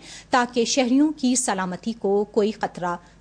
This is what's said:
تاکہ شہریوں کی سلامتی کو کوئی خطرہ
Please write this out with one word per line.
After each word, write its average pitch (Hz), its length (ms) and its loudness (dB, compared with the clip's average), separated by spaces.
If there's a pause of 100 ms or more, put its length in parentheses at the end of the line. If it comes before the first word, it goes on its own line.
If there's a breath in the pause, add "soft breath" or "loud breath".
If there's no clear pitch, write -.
(300 loud breath)
تاکہ 240 360 2
شہریوں 269 520 2
کی 254 180 0
سلامتی 190 580 -4
کو 202 300 0
کوئی 208 280 0
خطرہ 175 440 -6 (260 soft breath)